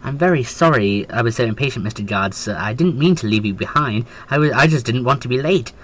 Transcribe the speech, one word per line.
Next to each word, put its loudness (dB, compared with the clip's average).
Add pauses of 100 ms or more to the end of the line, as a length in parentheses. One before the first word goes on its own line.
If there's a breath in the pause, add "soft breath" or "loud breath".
I'm -6
very 2
sorry 2
I -4
was 0
so 0
impatient, -2
Mister -4
Guard, -2
sir. -6
I -4
didn't 0
mean 4
to -6
leave 0
you -2
behind. -2 (240 loud breath)
I 0
wa-, 4
I 4
just 2
didn't 0
want 0
to -10
be 0
late. 0 (120)